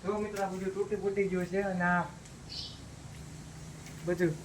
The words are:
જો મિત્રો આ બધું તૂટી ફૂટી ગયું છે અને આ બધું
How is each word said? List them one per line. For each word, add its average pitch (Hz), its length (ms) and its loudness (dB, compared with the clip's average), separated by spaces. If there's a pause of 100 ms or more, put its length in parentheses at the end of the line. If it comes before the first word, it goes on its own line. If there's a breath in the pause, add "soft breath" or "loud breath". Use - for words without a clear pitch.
જો 208 140 2
મિત્રો 202 260 0
આ 190 40 2
બધું 185 260 -2
તૂટી 202 220 0
ફૂટી 196 320 2
ગયું 180 180 2
છે 185 160 2
અને 185 220 2
આ 175 220 6 (2000)
બધું 170 400 4